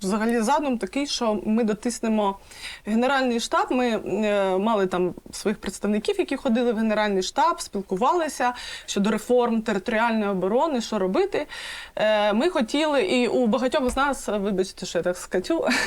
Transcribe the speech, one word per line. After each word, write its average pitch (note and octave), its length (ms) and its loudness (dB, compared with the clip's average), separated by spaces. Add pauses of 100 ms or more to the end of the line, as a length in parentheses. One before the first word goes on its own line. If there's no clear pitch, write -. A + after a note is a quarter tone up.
взагалі A3+ 400 0
задум C#4 360 2
такий, C#4 300 -4
що A3 380 0
ми A3 180 2
дотиснемо G#3+ 760 -2 (480)
Генеральний B3 540 2
штаб. E4+ 320 0
Ми, B3 180 2
е, G3+ 680 0
мали G3+ 300 2
там F3+ 260 0 (180)
своїх - 260 -4
представників, G#3 640 -2
які F4 180 -2
ходили A#3+ 360 2
в G3+ 40 -2
Генеральний G#3+ 460 0
штаб, E4 380 0
спілкувалися B3 920 0 (320)
щодо G3 260 0
реформ A3+ 500 2
територіальної A3 720 0
оборони, A#3 500 2
що A3 180 -4
робити. D4 480 0 (480)
Е, G#3+ 380 2
ми C4 160 4
хотіли, C#4+ 540 2
і B3 240 2
у B3+ 200 2
багатьох B3+ 420 2
з - 60 -4
нас, C4+ 320 0
вибачте, G3 580 -2
що - 140 -4
я E3 40 -2
так F3+ 140 0
скачу, - 480 -2 (220)